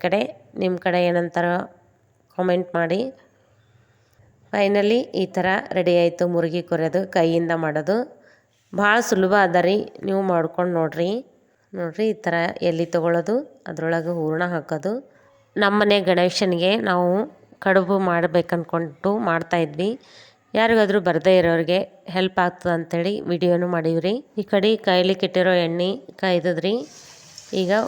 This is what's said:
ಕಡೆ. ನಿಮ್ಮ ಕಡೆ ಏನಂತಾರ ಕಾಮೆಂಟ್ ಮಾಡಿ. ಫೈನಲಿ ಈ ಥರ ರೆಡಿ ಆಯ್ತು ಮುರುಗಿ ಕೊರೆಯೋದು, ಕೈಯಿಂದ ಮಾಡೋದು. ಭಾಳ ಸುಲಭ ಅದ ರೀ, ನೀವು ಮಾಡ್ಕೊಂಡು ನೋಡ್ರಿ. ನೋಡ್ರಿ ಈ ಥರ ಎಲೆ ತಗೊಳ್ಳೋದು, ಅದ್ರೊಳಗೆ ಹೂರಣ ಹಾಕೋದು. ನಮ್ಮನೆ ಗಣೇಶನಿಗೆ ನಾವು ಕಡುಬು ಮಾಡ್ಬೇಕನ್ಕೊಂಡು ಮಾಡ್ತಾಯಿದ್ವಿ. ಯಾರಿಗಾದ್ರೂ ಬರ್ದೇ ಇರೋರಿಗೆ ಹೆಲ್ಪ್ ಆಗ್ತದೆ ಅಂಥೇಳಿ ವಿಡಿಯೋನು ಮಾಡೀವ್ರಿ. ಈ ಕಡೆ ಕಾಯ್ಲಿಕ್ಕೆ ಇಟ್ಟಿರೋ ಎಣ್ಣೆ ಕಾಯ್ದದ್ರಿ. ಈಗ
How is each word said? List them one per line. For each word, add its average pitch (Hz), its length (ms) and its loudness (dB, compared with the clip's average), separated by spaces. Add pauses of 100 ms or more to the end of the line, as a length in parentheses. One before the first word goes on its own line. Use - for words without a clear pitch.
ಕಡೆ. 185 160 0 (420)
ನಿಮ್ಮ 185 220 0
ಕಡೆ 180 240 2
ಏನಂತಾರ 175 400 0 (880)
ಕಾಮೆಂಟ್ 180 420 -2
ಮಾಡಿ. 170 220 -2 (1500)
ಫೈನಲಿ 208 480 2 (220)
ಈ - 20 0 (100)
ಥರ 180 120 0 (320)
ರೆಡಿ 175 260 4
ಆಯ್ತು 170 180 0 (140)
ಮುರುಗಿ 170 340 -2
ಕೊರೆಯೋದು, 165 320 0 (140)
ಕೈಯಿಂದ 165 340 2 (140)
ಮಾಡೋದು. 156 340 -2 (760)
ಭಾಳ 208 240 2 (140)
ಸುಲಭ 190 220 2 (160)
ಅದ 175 180 2
ರೀ, 202 100 2 (300)
ನೀವು 196 160 0 (100)
ಮಾಡ್ಕೊಂಡು 175 480 -2
ನೋಡ್ರಿ. 160 300 -2 (640)
ನೋಡ್ರಿ 180 380 -4
ಈ 202 40 -6 (100)
ಥರ 170 100 0 (320)
ಎಲೆ 170 260 0
ತಗೊಳ್ಳೋದು, 170 420 0 (340)
ಅದ್ರೊಳಗೆ 165 480 -4
ಹೂರಣ 160 340 -2
ಹಾಕೋದು. 160 400 -4 (720)
ನಮ್ಮನೆ 208 340 4 (120)
ಗಣೇಶನಿಗೆ 180 600 2 (180)
ನಾವು 180 200 0 (580)
ಕಡುಬು 190 300 2 (140)
ಮಾಡ್ಬೇಕನ್ಕೊಂಡು 170 1040 -2 (180)
ಮಾಡ್ತಾಯಿದ್ವಿ. 165 600 -2 (680)
ಯಾರಿಗಾದ್ರೂ 220 480 4
ಬರ್ದೇ 170 320 4
ಇರೋರಿಗೆ 165 400 2 (360)
ಹೆಲ್ಪ್ 190 300 0
ಆಗ್ತದೆ 180 300 -4
ಅಂಥೇಳಿ 170 380 -4 (180)
ವಿಡಿಯೋನು 175 440 0
ಮಾಡೀವ್ರಿ. 165 380 0 (280)
ಈ 190 120 -10
ಕಡೆ 202 180 2 (160)
ಕಾಯ್ಲಿಕ್ಕೆ 185 420 2
ಇಟ್ಟಿರೋ 185 260 2 (100)
ಎಣ್ಣೆ 175 240 -2 (320)
ಕಾಯ್ದದ್ರಿ. 180 540 0 (880)
ಈಗ 180 80 0 (160)